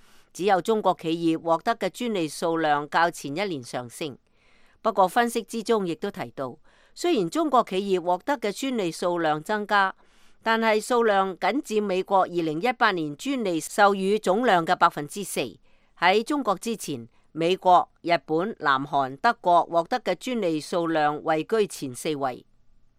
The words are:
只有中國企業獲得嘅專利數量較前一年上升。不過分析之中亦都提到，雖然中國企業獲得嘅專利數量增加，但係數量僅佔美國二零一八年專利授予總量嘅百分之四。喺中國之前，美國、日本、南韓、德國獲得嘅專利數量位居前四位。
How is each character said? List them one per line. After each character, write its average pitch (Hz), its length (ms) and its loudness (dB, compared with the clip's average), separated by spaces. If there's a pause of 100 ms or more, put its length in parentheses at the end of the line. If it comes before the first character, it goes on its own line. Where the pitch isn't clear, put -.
(320)
只 165 140 -6
有 185 160 4
中 220 180 0
國 185 180 0
企 165 120 -6
業 165 320 0
獲 165 200 0
得 226 140 -2
嘅 190 140 -4
專 240 240 -6
利 170 120 -2
數 165 300 -2
量 151 320 0
較 170 220 2
前 143 260 -8
一 185 80 -4
年 160 180 -6
上 123 280 -10
升。 143 260 -10 (640)
不 220 100 -2
過 226 160 4
分 240 220 2
析 233 140 -4
之 226 200 -8
中 208 240 0
亦 165 80 -2
都 196 160 -6
提 127 200 -10
到， 127 260 -10 (380)
雖 349 240 0
然 175 100 0
中 302 220 -2
國 247 180 4
企 190 80 -4
業 190 260 0
獲 180 220 0
得 277 140 -2
嘅 214 120 -4
專 262 280 -4
利 180 120 -2
數 175 280 -2
量 151 240 0
增 208 240 -4
加， 196 280 2 (480)
但 226 160 0
係 220 220 2
數 233 240 2
量 190 320 2
僅 208 240 0
佔 214 220 -2
美 190 200 0
國 190 200 2
二 - 60 0
零 165 340 -2
一 247 100 0
八 233 200 2
年 156 220 -4
專 262 300 -4
利 170 160 -2
授 202 340 4
予 196 240 0
總 208 280 2
量 175 180 4
嘅 180 100 2
百 175 140 4
分 151 180 -8
之 202 160 -10
四。 151 320 -6 (440)
喺 190 240 4
中 285 200 -2
國 - 140 0
之 226 220 -6
前， 120 280 -10 (260)
美 165 220 0
國、 180 320 4 (140)
日 165 120 -2 (120)
本、 165 360 -2
南 139 260 2
韓、 139 320 -2
德 233 200 2
國 175 280 4
獲 170 240 0
得 247 100 -2
嘅 185 140 -2
專 247 260 -6
利 170 180 0
數 170 280 -4
量 151 360 0
位 156 220 0
居 214 220 0
前 - 280 -10
四 156 220 -4
位。 127 300 -6 (520)